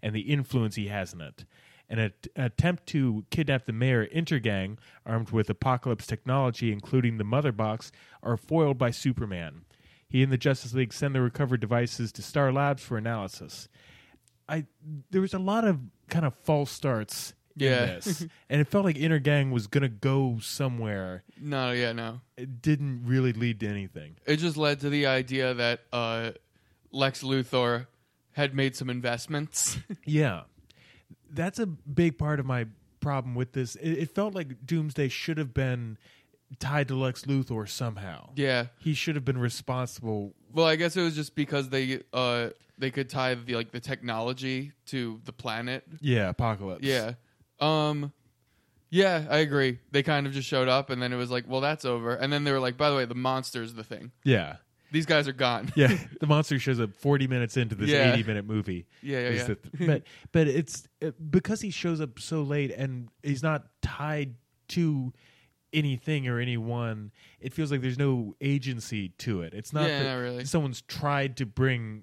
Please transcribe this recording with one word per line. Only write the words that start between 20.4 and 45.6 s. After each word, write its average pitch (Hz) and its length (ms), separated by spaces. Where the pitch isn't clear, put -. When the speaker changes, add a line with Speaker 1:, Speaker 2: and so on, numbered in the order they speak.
Speaker 1:
somewhere. 107 840
Speaker 2:
No, 135 320
yeah, 120 200
no. 117 280
Speaker 1:
It 127 240
didn't 139 440
really 127 280
lead 113 260
to 107 80
anything. 92 480
Speaker 2:
It 151 100
just 160 200
led 147 240
to 143 100
the 143 160
idea 131 480
that, 120 260
uh, 113 380
Lex 135 320
Luthor 123 640
had 143 220
made 135 220
some 131 120
investments. 123 880
<laughs> - 140
Speaker 1:
Yeah. 147 360
That's 170 240
a 226 80
big 160 520
part 151 220
of 127 60
my 123 200
problem 131 340
with 123 180
this. 127 240
It, 165 160
it 156 180
felt 202 240
like 135 320
Doomsday 151 420
should 156 300
have 135 160
been 123 420
tied 143 300
to 135 60
Lex 131 280
Luthor 127 440
somehow. 98 720
Speaker 2:
Yeah. 127 300
Speaker 1:
He 160 140
should 151 220
have 139 100
been 127 140
responsible. 120 960
Speaker 2:
Well, 165 140
I 160 100
guess 165 180
it 180 80
was 165 120
just 147 200
because 143 360
they, 131 320
uh, 120 380
they 135 140
could 135 180
tie 127 260
the, 120 200
like, 113 180
the 123 80
technology 127 920
to 117 380
the 120 80
planet. 123 520